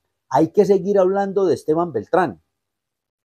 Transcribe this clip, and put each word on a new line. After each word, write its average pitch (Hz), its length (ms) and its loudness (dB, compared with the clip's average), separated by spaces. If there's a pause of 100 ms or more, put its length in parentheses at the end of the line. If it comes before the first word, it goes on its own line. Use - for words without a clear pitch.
(300)
hay 165 200 0
que 202 160 2
seguir 196 340 0
hablando 196 460 0
de 147 100 0
Esteban 165 360 -4
Beltrán. 120 520 -4 (920)